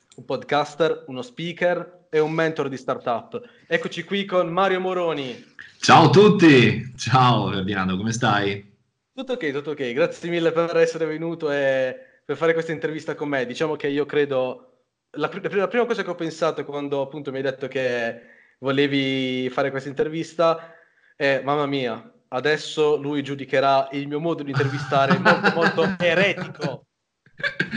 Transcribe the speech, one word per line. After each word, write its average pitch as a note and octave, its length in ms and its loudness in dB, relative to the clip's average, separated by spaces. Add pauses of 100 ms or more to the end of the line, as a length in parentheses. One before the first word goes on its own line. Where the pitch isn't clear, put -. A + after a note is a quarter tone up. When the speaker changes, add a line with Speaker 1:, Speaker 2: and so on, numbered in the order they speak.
(160)
Speaker 1:
un - 100 -20
podcaster, D3 840 -2
uno B2+ 140 -10
speaker E3+ 880 -4
e D#3 100 2
un D#3 120 2
mentor D#3+ 380 0
di C3 80 -6
startup. A#2+ 640 -6 (260)
Eccoci E3+ 360 -4
qui G3 220 -4
con F3+ 240 0
Mario F#3 300 2
Moroni. E3 680 -4 (340)
Speaker 2:
Ciao D3+ 260 8
a C#3 40 6
tutti! C#3 840 8
Ciao B2 560 2
Ferdinando, F#2+ 460 -2
come A2 140 -4
stai? G2+ 580 0 (440)
Speaker 1:
Tutto C4 200 -8
ok, F3 180 -4
tutto C#3+ 200 -6
ok. C3 220 -6
Grazie E3 360 -2
mille E3+ 220 0
per E3 260 0
essere E3 280 2
venuto D#3+ 460 -4
e C3+ 440 0 (280)
per C#3+ 140 -6
fare E3 160 2
questa E3 180 -2
intervista D3+ 440 -6
con D3 140 -6
me. C3+ 160 0
Diciamo D3+ 300 -4
che D3 120 -4
io C#3+ 180 -2
credo, C#3 800 -2 (280)
la D3 160 -2
pr-, F3 280 -8
la G3 120 0
prima A3+ 180 0
cosa G3 180 -2
che F3+ 60 -8
ho F3 60 -6
pensato D#3 480 -4
quando C#3+ 380 -4
appunto C#3 300 -8
mi C3 60 -6
hai C3+ 60 -4
detto C3+ 240 -4
che A#2+ 540 -2 (380)
volevi C3+ 880 0
fare C#3 220 -2
questa C3+ 180 -6
intervista D#3+ 840 -2 (460)
è, C#3 220 2
"Mamma C#3+ 240 0
mia, B2+ 440 -4 (180)
adesso D3+ 640 0
lui C#3+ 260 -2
giudicherà C3+ 720 0
il C#3+ 160 -6
mio D3 120 -4
modo D#3+ 240 -2
di C#3 80 -6
intervistare C#3 680 2
molto, G3 340 4
molto F3 420 2
Speaker 2:
<laughs> F3 40 -8
Speaker 1:
eretico." E3 880 -2 (880)